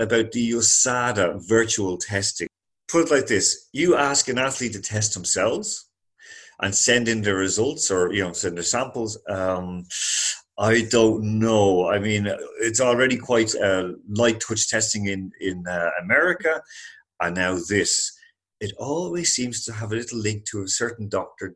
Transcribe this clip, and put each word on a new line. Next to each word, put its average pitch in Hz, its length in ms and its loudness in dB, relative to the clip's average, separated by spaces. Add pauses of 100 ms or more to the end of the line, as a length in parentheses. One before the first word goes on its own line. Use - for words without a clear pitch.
about 113 300 2
the 117 220 0
usada 113 960 2
virtual 107 500 2
testing. 98 480 -4 (400)
Put 165 200 2
it 165 40 -8
like 135 160 4
this. - 460 0
You 165 240 4
ask 143 320 2
an 123 100 -2
athlete 127 360 -2
to 98 60 -8
test 107 340 -2
themselves 107 720 -2 (720)
and 98 140 0
send 120 320 2
in 110 160 0
their 101 140 2
results 107 540 0
or, 90 220 2
you 98 120 0
know, 87 80 -4
send 85 240 -6
their 87 80 -6
samples. 120 540 -4 (100)
Um, 92 560 -4 (720)
I 113 320 4
don't 110 480 4
know. 101 500 4
I 101 120 2
mean, 104 260 0 (340)
it's 113 200 0
already 123 360 4
quite, 113 380 2
uh, 95 360 0 (180)
light 113 320 2
touch - 280 -2
testing 110 380 0
in, 95 240 -4 (100)
in, 90 280 -4
uh, 85 220 -2 (120)
America. 156 600 0 (580)
And 87 160 -2
now 92 220 0 (100)
this. 95 420 0 (480)
It 104 180 -8
always 170 580 -2
seems 123 320 -4
to 117 60 -10
have 107 200 -8
a 110 40 -2
little 117 220 -6
link 107 280 -4
to 101 160 -6
a 95 60 -8
certain 113 400 -4
Doctor 92 480 -6